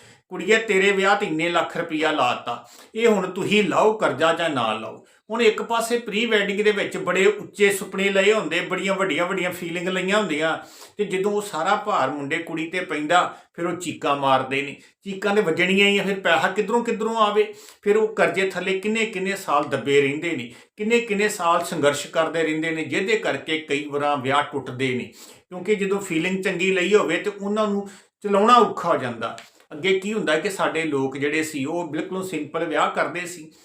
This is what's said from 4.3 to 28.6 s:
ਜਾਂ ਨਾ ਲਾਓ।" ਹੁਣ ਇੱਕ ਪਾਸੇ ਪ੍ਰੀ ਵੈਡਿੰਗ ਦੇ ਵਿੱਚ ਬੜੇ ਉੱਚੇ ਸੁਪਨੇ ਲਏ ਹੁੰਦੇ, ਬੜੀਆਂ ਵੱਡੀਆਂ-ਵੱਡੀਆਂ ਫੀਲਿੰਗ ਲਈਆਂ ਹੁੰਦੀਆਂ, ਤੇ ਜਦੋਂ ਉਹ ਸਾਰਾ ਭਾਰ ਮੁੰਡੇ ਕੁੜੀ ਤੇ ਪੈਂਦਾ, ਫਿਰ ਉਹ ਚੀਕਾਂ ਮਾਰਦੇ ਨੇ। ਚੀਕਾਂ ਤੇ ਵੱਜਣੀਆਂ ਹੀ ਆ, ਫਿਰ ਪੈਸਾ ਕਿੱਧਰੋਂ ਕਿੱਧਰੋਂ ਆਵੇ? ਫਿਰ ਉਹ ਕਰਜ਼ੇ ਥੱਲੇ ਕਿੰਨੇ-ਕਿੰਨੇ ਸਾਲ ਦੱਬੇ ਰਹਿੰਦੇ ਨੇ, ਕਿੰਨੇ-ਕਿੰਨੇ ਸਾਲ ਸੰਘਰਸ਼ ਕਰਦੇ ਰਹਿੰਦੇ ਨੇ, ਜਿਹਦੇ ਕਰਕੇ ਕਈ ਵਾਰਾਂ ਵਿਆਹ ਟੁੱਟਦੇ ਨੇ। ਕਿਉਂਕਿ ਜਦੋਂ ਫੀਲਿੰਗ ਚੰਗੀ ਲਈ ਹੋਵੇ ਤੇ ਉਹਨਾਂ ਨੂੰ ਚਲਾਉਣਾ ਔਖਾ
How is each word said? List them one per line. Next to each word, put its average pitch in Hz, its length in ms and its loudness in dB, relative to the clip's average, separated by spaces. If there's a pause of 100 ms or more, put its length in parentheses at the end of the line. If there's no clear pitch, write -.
ਜਾਂ 165 180 0
ਨਾ 117 220 0
ਲਾਓ।" - 340 -10 (240)
ਹੁਣ 226 120 -2
ਇੱਕ 226 200 4
ਪਾਸੇ 226 360 -2
ਪ੍ਰੀ 226 280 -2
ਵੈਡਿੰਗ 202 340 0
ਦੇ 208 120 2
ਵਿੱਚ 196 240 -4
ਬੜੇ 180 300 2
ਉੱਚੇ 202 460 2
ਸੁਪਨੇ 196 360 -4
ਲਏ 196 240 4
ਹੁੰਦੇ, 175 280 0
ਬੜੀਆਂ 180 340 -2
ਵੱਡੀਆਂ-ਵੱਡੀਆਂ 180 560 0
ਫੀਲਿੰਗ 175 380 -6
ਲਈਆਂ 185 300 0
ਹੁੰਦੀਆਂ, 160 400 0 (380)
ਤੇ 208 80 0
ਜਦੋਂ 190 280 -2
ਉਹ 208 100 -2
ਸਾਰਾ 180 320 0
ਭਾਰ 190 360 0
ਮੁੰਡੇ 147 280 -4
ਕੁੜੀ 165 300 -6
ਤੇ 180 120 -4
ਪੈਂਦਾ, 160 560 0 (180)
ਫਿਰ 170 120 -6
ਉਹ 175 100 -4
ਚੀਕਾਂ 143 400 -2
ਮਾਰਦੇ 135 460 2
ਨੇ। 139 140 -10 (280)
ਚੀਕਾਂ 196 320 -2
ਤੇ 214 40 4
ਵੱਜਣੀਆਂ 185 480 4
ਹੀ 202 100 2
ਆ, 185 40 0
ਫਿਰ 190 180 -2
ਪੈਸਾ 165 280 2
ਕਿੱਧਰੋਂ 208 360 0
ਕਿੱਧਰੋਂ 220 320 -2
ਆਵੇ? 208 380 2 (280)
ਫਿਰ 202 140 4
ਉਹ 214 180 2
ਕਰਜ਼ੇ 180 360 2
ਥੱਲੇ 185 300 -2
ਕਿੰਨੇ-ਕਿੰਨੇ 202 560 -2
ਸਾਲ 147 280 0
ਦੱਬੇ 135 360 2
ਰਹਿੰਦੇ 151 360 0
ਨੇ, 120 180 -10 (220)
ਕਿੰਨੇ-ਕਿੰਨੇ 214 520 0
ਸਾਲ 175 360 2
ਸੰਘਰਸ਼ 143 420 0
ਕਰਦੇ 160 360 0
ਰਹਿੰਦੇ 156 280 -2
ਨੇ, 160 140 -4
ਜਿਹਦੇ 190 320 -2
ਕਰਕੇ 156 420 -2
ਕਈ 143 300 -4
ਵਾਰਾਂ 147 280 0
ਵਿਆਹ 135 260 0
ਟੁੱਟਦੇ 131 520 -4
ਨੇ। 113 100 -4 (440)
ਕਿਉਂਕਿ 185 260 -2
ਜਦੋਂ 196 260 -2
ਫੀਲਿੰਗ 185 440 -2
ਚੰਗੀ 185 280 0
ਲਈ 185 220 2
ਹੋਵੇ 175 220 4
ਤੇ 190 140 -4 (100)
ਉਹਨਾਂ 208 260 0
ਨੂੰ 202 220 -2 (340)
ਚਲਾਉਣਾ 202 320 6
ਔਖਾ 202 340 4